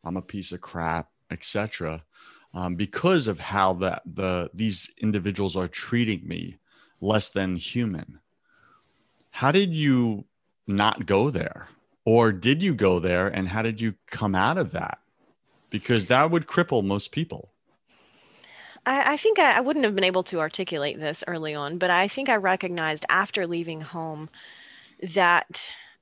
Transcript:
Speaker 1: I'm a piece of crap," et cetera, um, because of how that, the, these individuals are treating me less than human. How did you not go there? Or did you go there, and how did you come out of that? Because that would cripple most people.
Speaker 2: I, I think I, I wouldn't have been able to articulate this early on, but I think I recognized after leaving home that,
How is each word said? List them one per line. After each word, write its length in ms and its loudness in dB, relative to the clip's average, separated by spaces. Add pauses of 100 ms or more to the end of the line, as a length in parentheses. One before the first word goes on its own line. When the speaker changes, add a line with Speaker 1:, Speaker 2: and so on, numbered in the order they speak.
Speaker 1:
I'm 140 -6
a 40 -6
piece 300 -10
of 100 -12
crap," 480 -4 (200)
et 140 -10
cetera, 600 -4 (500)
um, 220 -4
because 520 0
of 120 -2
how 340 2
that, 320 -2
the, 480 -2
these 360 -2 (100)
individuals 560 -2
are 120 -2
treating 600 -2
me 300 -10 (440)
less 280 2
than 280 -2
human. 640 -6 (1120)
How 200 2
did 220 2
you 520 2 (400)
not 400 0
go 240 2
there? 380 -6 (380)
Or 260 6
did 320 2
you 100 2
go 260 4
there, 280 2
and 220 -4
how 120 -2
did 200 -4
you 140 -2 (120)
come 260 -2
out 240 2
of 140 -4
that? 280 -6 (680)
Because 360 0
that 260 4
would 160 0
cripple 360 2
most 280 -2
people. 380 -6 (1400)
Speaker 2:
I, 280 4
I 40 -2
think 200 2
I, 200 6
I 20 4
wouldn't 240 0
have 100 4
been 120 2
able 180 2
to 160 -4
articulate 600 -4
this 280 -6
early 260 -6
on, 240 -6
but 120 2
I 180 4
think 220 -6
I 80 4
recognized 720 -2
after 360 0
leaving 360 -4
home 480 -10 (840)
that, 560 2 (320)